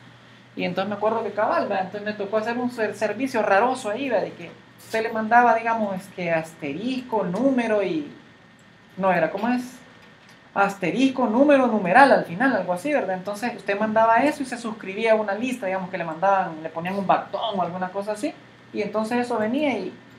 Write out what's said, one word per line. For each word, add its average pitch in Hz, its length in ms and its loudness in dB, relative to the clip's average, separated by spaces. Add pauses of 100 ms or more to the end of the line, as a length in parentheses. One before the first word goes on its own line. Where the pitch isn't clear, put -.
(560)
Y 185 80 -4
entonces 185 240 -2
me 214 60 -4
acuerdo 220 280 0
que 202 100 -6
cabal, 247 360 0
¿ve? 202 60 -2
Entonces 190 280 -4
me 208 120 -4
tocó 208 240 -4
hacer 233 180 -2
un 247 140 -2
ser-, 208 240 -4
servicio 220 480 -2
raroso 208 480 2
ahí, 262 180 -4
¿ve? 208 140 0
De 165 100 -6
que 165 180 -16 (320)
usted 226 200 -2
le 233 100 -4
mandaba, 226 420 6
digamos, 226 420 -2
es 180 100 -10 (100)
que 175 160 -2
asterisco, 190 920 -4
número 220 580 2
y, 160 280 -4 (840)
no 190 160 2
era, 160 180 2
¿cómo 208 180 -2
es? 247 140 0 (920)
Asterisco, 214 720 0
número, 262 400 6
numeral 220 440 6
al 208 140 4
final, 226 320 0
algo 180 160 -2
así, 180 180 -4
¿verdad? 196 260 0
Entonces 208 380 -6
usted 202 240 -4
mandaba 226 460 4
eso 285 180 0
y 262 40 -4
se 247 100 -8
suscribía 214 560 -2
a - 40 8
una 214 180 -2
lista, 226 320 -4
digamos, 185 240 -4
que 190 80 -6
le 170 60 -6
mandaban, 170 580 0
le 160 80 -8
ponían 170 260 -6
un 190 100 -4
backtón 190 540 0
o - 20 -2
alguna 180 280 -4
cosa 202 220 -6
así, 214 200 -4 (400)
y 214 80 -4
entonces 214 380 -2
eso 247 180 -2
venía 240 400 0
y, 185 160 -8 (260)